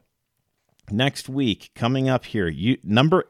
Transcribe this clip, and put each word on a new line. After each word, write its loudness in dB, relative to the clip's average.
next -2
week, -2
coming 0
up 0
here, -2
you, -2
number 2